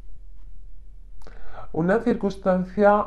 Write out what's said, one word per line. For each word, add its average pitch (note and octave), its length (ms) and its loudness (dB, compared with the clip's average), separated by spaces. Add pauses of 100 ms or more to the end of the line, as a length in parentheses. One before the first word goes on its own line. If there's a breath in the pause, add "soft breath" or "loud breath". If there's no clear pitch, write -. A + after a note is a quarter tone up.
(1700 loud breath)
Una F3 280 2
circunstancia, G3+ 1080 2